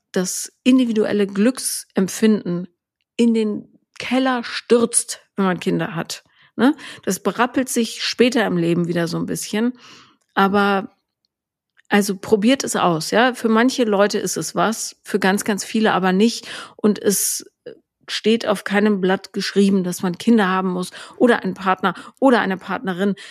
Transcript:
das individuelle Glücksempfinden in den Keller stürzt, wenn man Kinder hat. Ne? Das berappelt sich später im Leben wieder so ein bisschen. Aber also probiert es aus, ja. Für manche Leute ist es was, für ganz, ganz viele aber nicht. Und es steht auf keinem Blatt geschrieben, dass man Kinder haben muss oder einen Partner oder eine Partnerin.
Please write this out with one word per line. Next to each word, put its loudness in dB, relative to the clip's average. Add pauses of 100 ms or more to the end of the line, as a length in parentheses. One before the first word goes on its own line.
(120)
das -4 (120)
individuelle 2
Glücksempfinden -2 (480)
in 4
den -4 (300)
Keller -2
stürzt, -2 (160)
wenn -2
man 0
Kinder -4
hat. -10 (320)
Ne? 4 (300)
Das -4
berappelt -2
sich -4
später 2
im -2
Leben 0
wieder -2
so -6
ein -4
bisschen. -4 (600)
Aber 0 (920)
also 0
probiert 2
es -4
aus, 0
ja. 2
Für -4
manche 2
Leute 2
ist -4
es -8
was, -2
für -4
ganz, 2
ganz -2
viele 0
aber 2
nicht. 2 (280)
Und 2
es -2 (580)
steht 0
auf -2
keinem 0
Blatt -2
geschrieben, 2
dass -6
man -4
Kinder 4
haben 0
muss -6 (260)
oder 4
einen -4
Partner 0 (240)
oder 6
eine -2
Partnerin. -4 (160)